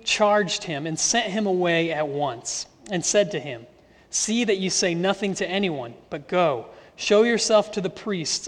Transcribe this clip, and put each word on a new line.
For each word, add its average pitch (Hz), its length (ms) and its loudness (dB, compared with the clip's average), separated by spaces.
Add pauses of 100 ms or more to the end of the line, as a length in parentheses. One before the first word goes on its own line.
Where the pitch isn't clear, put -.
charged 208 600 2
him 151 220 -6
and 160 140 -4
sent 226 260 0
him 208 220 -2
away 170 440 2
at 151 160 0
once, 139 600 -4 (240)
and 175 120 -2
said 202 280 2
to 165 80 -4
him, 123 260 -10 (460)
"See 226 320 0
that 202 160 2
you 190 100 0
say 175 240 0
nothing 190 400 0
to 175 160 -4
anyone, 156 460 -2 (160)
but 151 160 -10
go, 156 400 2 (280)
show 208 280 4
yourself 214 480 4
to 202 100 -4
the 180 80 -2
priests, - 580 -6